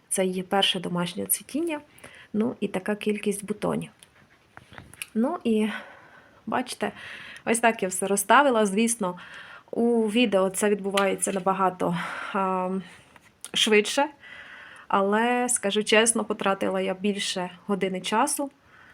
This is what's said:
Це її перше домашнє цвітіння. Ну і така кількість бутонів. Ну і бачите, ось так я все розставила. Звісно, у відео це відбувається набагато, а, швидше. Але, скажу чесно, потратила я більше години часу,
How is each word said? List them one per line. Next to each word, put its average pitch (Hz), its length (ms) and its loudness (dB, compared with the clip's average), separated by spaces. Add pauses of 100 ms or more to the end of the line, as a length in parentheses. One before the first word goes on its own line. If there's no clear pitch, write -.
Це 190 160 2
її 185 180 -2
перше 190 360 2
домашнє 175 460 -2
цвітіння. 302 540 -4 (540)
Ну 220 260 0
і 202 80 -2
така 196 280 -4
кількість 208 500 -2
бутонів. 165 440 -4 (1200)
Ну 262 300 0
і 220 260 2 (760)
бачите, - 460 -4 (540)
ось 233 140 2
так 220 240 2
я 185 60 0
все 196 180 -2
розставила. 226 580 4
Звісно, 196 540 0 (520)
у 233 380 2
відео 196 400 4
це 202 200 0
відбувається 196 600 0
набагато, 185 680 0 (360)
а, 190 360 0 (840)
швидше. 214 500 4 (840)
Але, 233 640 2
скажу 208 340 0
чесно, 220 420 4
потратила 196 560 0
я 190 120 -2
більше 190 560 -2 (180)
години 190 340 -2
часу, 269 500 0 (420)